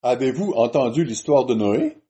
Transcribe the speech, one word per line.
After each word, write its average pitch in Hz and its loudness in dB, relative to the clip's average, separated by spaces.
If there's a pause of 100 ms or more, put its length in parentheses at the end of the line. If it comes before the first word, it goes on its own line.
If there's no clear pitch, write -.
Avez-vous 131 -2
entendu 120 0
l'histoire 135 0
de 123 0
Noé ? 110 0